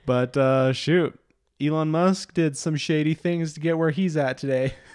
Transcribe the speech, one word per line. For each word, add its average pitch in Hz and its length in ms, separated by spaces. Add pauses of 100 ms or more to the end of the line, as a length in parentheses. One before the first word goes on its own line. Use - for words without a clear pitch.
But, 127 320
uh, 131 360
shoot, 160 460 (400)
Elon 156 300
Musk 180 460
did 156 200
some 156 200
shady 156 400
things 170 380
to 156 60
get 165 200
where 160 100
he's 170 260
at 135 220
today. 135 360 (220)